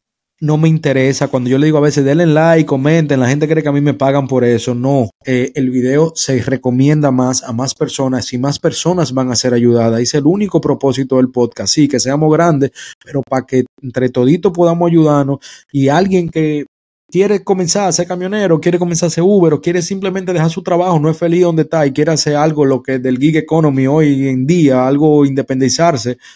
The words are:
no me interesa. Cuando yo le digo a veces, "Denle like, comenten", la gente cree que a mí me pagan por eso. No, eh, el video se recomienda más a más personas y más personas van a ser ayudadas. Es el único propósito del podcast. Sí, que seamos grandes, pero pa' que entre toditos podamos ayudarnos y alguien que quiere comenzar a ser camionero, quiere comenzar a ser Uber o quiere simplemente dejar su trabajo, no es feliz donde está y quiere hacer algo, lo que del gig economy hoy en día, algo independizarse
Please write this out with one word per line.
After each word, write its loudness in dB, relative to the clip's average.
no 0
me 2
interesa. 0
Cuando -2
yo 2
le 2
digo 2
a 2
veces, 2
"Denle 2
like, 4
comenten", 0
la 2
gente 0
cree 0
que -2
a 0
mí 0
me 2
pagan 0
por 0
eso. 0
No, 0
eh, -2
el -2
video 0
se -2
recomienda 0
más -2
a -10
más -6
personas -4
y -6
más -4
personas -2
van -2
a -2
ser -2
ayudadas. 2
Es -4
el 0
único 0
propósito -2
del 2
podcast. -4
Sí, 4
que -2
seamos 0
grandes, 0
pero -6
pa' -4
que 0
entre -4
toditos 0
podamos 0
ayudarnos 2
y 0
alguien 2
que -2
quiere 0
comenzar -2
a -2
ser -2
camionero, -2
quiere 0
comenzar -2
a -2
ser -2
Uber 4
o -2
quiere -2
simplemente -6
dejar 0
su -6
trabajo, 0
no 0
es -4
feliz 0
donde 2
está 0
y -2
quiere 0
hacer -2
algo, 0
lo 0
que -4
del -2
gig 2
economy 0
hoy 2
en -2
día, 4
algo 4
independizarse -2